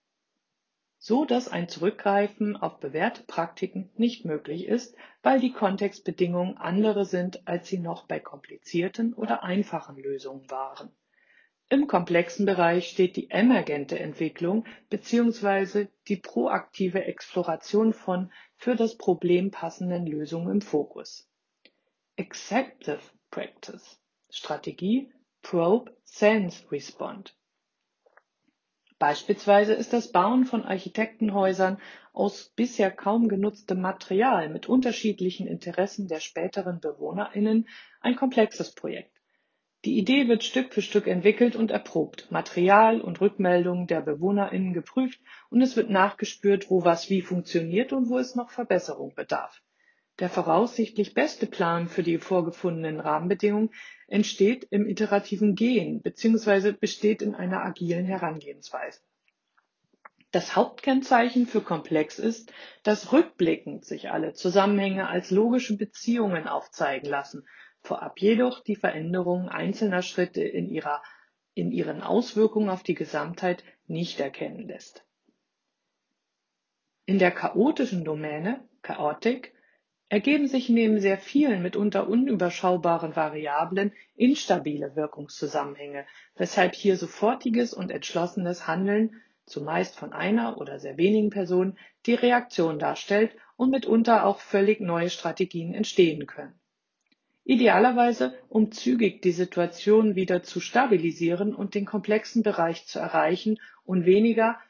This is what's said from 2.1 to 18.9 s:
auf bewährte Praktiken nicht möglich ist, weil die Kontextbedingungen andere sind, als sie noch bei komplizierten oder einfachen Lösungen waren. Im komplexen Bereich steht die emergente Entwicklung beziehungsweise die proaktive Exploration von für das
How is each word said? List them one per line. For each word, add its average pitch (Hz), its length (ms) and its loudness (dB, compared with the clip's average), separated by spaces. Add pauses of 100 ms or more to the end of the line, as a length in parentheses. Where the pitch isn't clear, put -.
auf - 220 -8
bewährte 156 440 -4
Praktiken - 720 -8
nicht 233 300 0
möglich 156 400 -6
ist, - 280 -4 (280)
weil 262 180 4
die 254 120 0
Kontextbedingungen 185 1080 -2
andere 196 480 0
sind, 180 420 -6
als 175 200 -4
sie 190 100 -4
noch 170 280 -8
bei 156 140 -6
komplizierten 190 920 -6
oder 220 280 -4
einfachen 180 540 -4
Lösungen 135 540 -10
waren. 135 400 -10 (800)
Im 277 160 2
komplexen 175 600 0
Bereich 175 420 2
steht - 280 0
die - 140 -8
emergente 170 680 2
Entwicklung 170 680 -4 (240)
beziehungsweise 202 960 0 (200)
die 202 80 -2
proaktive - 880 -2
Exploration 180 880 -2
von 185 360 -4 (260)
für 240 200 -2
das 220 220 -2